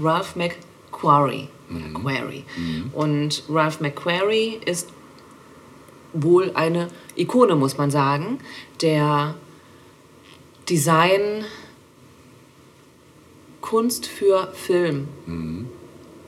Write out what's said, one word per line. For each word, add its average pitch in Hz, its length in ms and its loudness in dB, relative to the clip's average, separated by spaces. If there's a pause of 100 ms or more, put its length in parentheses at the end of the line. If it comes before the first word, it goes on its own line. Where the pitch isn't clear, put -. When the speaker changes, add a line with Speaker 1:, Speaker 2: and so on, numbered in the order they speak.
Speaker 1:
Ralph 165 340 0
McQuarrie. 143 1120 0 (200)
Speaker 2:
Mhm. 78 240 -10
Speaker 1:
McQuarrie. 117 520 -6 (120)
Speaker 2:
Mhm. 85 380 -6
Speaker 1:
Und 147 560 -2
Ralph 156 300 0
McQuarrie 202 840 0
ist 175 240 -4 (1300)
wohl 175 400 4
eine 170 340 0 (280)
Ikone, 196 400 4
muss 135 200 2
man 143 140 0
sagen, 143 480 0 (420)
der 151 540 2 (1300)
Design-Kunst - 3500 -2
für 190 480 2
Film. 160 540 0 (180)
Speaker 2:
Mhm. 85 420 -6 (600)